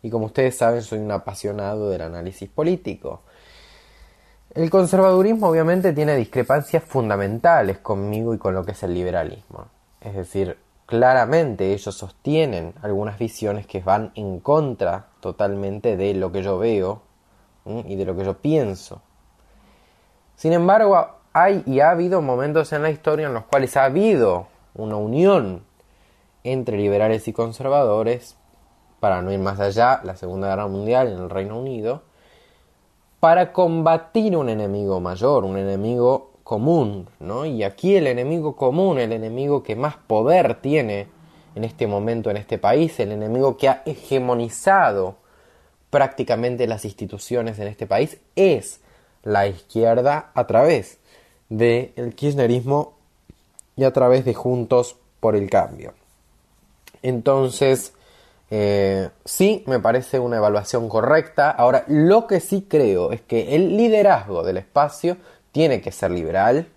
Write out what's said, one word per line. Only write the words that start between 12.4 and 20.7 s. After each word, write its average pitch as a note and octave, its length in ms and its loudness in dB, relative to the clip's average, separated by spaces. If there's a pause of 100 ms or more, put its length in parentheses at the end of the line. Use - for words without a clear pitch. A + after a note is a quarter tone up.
algunas G#2 380 -6
visiones G#2 480 -6
que F#2+ 140 -8
van G2 340 -2
en G2 240 -10
contra A#2+ 680 -2 (120)
totalmente G2+ 800 -4
de G2 180 -2
lo F#2 160 -2
que F#2+ 140 -6
yo G2 140 -2
veo, G#2 440 -2 (600)
¿m? A2 240 -10
y G2 80 -8
de F#2+ 80 -4
lo F#2 120 -6
que G2 80 -6
yo G2 140 -4
pienso. C3+ 640 -4 (1300)
Sin D#3+ 160 0
embargo, F#3+ 520 4 (280)